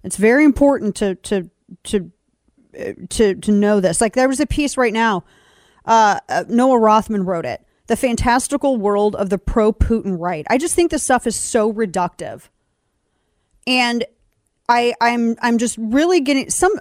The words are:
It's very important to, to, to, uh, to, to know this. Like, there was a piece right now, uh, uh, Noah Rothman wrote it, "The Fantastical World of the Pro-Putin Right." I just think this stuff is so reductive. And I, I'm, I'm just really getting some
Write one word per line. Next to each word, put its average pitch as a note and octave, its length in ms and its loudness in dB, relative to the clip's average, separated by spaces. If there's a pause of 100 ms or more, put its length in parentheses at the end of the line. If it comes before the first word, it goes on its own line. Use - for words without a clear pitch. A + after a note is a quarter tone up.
It's F#3+ 120 -10
very A#3+ 280 4
important C4+ 520 2
to, G3 200 -2
to, F#3 340 -6 (340)
to, F3+ 260 -4 (680)
uh, - 140 -10 (180)
to, G3+ 240 0
to F#3+ 180 -2
know G#3 280 2
this. F3+ 200 0
Like, A3 140 0
there B3+ 140 2
was C4 120 -2
a D4 60 0
piece C#4+ 300 -4
right A#3+ 160 0
now, A3 320 0 (600)
uh, A3 440 2
uh, E3 200 -2
Noah B3 300 2
Rothman G#3+ 460 2
wrote F3 200 -4
it, B2 200 -10 (240)
"The A#3 80 0
Fantastical C4 800 0
World G#3 400 0
of G3+ 140 -4
the G3 80 -2
Pro-Putin G#3+ 800 0
Right." E3 300 -6
I - 100 2
just E4 180 -2
think F4 160 2
this D4 100 -4
stuff B3+ 240 0
is A3 80 -2
so A3 360 0
reductive. F3+ 760 -6 (1160)
And A#3+ 380 0 (640)
I, A#3+ 320 2
I'm, A#3 420 0
I'm A#3 160 2
just A#3 200 -2
really C#4+ 420 2
getting C4+ 280 -2
some F#4 320 0